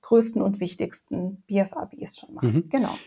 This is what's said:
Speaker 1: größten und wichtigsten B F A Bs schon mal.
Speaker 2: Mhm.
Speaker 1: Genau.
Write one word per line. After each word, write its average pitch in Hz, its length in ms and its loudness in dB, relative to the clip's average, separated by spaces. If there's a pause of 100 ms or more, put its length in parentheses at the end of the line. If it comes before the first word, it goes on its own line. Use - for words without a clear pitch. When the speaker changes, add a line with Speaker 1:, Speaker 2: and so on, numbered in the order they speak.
Speaker 1:
größten 226 400 4
und 202 160 0
wichtigsten - 880 -6
B 196 120 2
F 196 180 0
A - 80 -6
Bs - 340 -12
schon - 160 -16
mal. 107 100 -2
Speaker 2:
Mhm. 123 240 4
Speaker 1:
Genau. 262 380 0